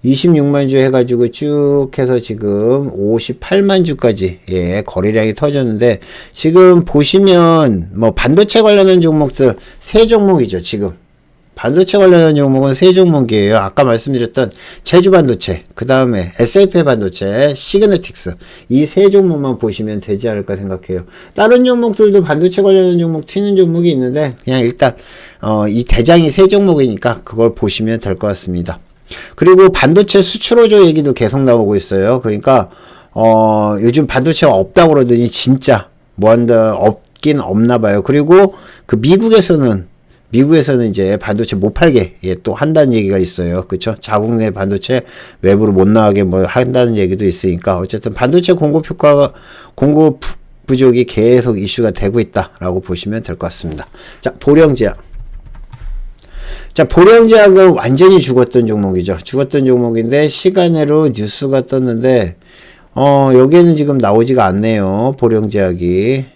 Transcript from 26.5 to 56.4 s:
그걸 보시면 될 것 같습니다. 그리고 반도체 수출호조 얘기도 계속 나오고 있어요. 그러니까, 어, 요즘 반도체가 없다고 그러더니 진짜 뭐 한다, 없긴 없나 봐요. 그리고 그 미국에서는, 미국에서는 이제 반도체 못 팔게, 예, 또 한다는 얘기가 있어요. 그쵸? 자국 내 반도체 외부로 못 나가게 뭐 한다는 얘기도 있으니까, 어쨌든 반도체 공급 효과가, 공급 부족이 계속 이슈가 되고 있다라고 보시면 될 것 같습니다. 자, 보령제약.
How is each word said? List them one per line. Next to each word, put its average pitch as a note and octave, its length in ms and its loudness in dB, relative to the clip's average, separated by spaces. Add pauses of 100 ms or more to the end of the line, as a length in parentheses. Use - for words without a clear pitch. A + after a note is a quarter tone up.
그걸 A2+ 320 -2
보시면 A2 460 -4
될 G2 140 -6
것 G#2 120 -6
같습니다. F2 540 -8 (540)
그리고 F#3 360 6
반도체 F3+ 520 2
수출호조 G#3+ 640 2
얘기도 D3+ 260 0
계속 A#2+ 280 -2
나오고 A2+ 340 2
있어요. G2+ 460 -2
그러니까, G#2+ 500 -2 (400)
어, A2 680 2
요즘 B2+ 260 0
반도체가 C#3+ 440 0
없다고 D3+ 440 2
그러더니 A#2+ 320 2
진짜 C3 640 0 (260)
뭐 G#2+ 160 2
한다, A#2 420 2
없긴 G#2+ 680 -4
없나 A#2 380 0
봐요. G#2 240 0
그리고 E3 540 2 (320)
그 - 80 0
미국에서는, D#3 920 2 (420)
미국에서는 C3+ 580 2
이제 G2 300 -2
반도체 G#2+ 380 -6
못 G2+ 200 -4
팔게, C3+ 480 0
예, F#2 100 -4
또 F#2 220 -6
한다는 D3+ 380 0
얘기가 G2 260 0
있어요. F2 480 -4
그쵸? G2+ 320 -6
자국 G#2+ 340 -4
내 A2 160 -2
반도체 G2 540 -4 (380)
외부로 G2+ 320 2
못 F#2+ 140 2
나가게 G#2 360 2
뭐 F#2 200 -2
한다는 B2+ 520 -2
얘기도 F#2+ 300 -2
있으니까, F2+ 520 -2
어쨌든 G2 360 -8
반도체 F3 400 0
공급 D#3 360 -2
효과가, C#3+ 440 0 (420)
공급 D3 460 0 (440)
부족이 B2+ 380 2
계속 A#2 560 0
이슈가 G#2 320 -4
되고 G#2+ 280 -2
있다라고 F#2 600 -6
보시면 G2+ 420 -8
될 G2+ 160 -12
것 F2 100 -10
같습니다. D#2 380 -10 (360)
자, - 180 -6
보령제약. C#3+ 580 2 (1800)